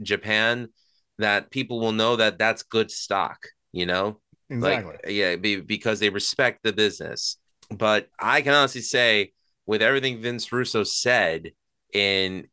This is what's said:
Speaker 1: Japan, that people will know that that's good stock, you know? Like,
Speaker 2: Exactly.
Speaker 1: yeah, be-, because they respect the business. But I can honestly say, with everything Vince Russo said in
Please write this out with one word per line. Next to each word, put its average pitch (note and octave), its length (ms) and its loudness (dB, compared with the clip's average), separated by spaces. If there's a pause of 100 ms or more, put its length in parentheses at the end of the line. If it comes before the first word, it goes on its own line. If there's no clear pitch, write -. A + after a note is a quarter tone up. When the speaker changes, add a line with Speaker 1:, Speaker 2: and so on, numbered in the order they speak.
Speaker 1:
Japan, G#2+ 680 0 (500)
that G#2 300 0
people B2 300 -6
will A2+ 120 0
know A2 240 2
that G#2+ 220 2
that's A2 260 0
good A2 280 0
stock, - 560 -4 (240)
you F2+ 160 -4
know? F#2+ 320 -2 (300)
Like, A#2 300 0
Speaker 2:
Exactly. F#2 360 -8
Speaker 1:
yeah, F#2 200 2
be-, G2 260 -2
because G#2+ 380 -2
they G#2+ 100 2
respect A#2 540 -2
the A2 80 0
business. - 680 -2 (320)
But G#2+ 380 0 (100)
I B2+ 240 2
can C#3 120 2
honestly C3+ 280 4
say, G#2+ 520 2 (320)
with G#2+ 160 0
everything B2+ 400 0
Vince A#2+ 320 -6
Russo A#2+ 300 0
said F2 680 0 (400)
in F#2+ 600 0